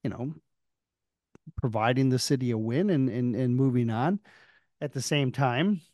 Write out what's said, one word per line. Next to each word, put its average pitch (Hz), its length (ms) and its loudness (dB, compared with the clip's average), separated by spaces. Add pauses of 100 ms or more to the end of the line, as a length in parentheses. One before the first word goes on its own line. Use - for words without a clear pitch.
you 117 60 -2
know, 131 240 -8 (1200)
providing 123 540 2
the 127 100 2
city 127 320 0
a 110 40 0
win 120 340 0
and, 135 180 2
and, 123 260 -2
and 123 220 0
moving 123 340 2
on. 143 300 0 (600)
At 147 120 -6
the 131 100 -6
same 139 300 0
time 147 480 0 (140)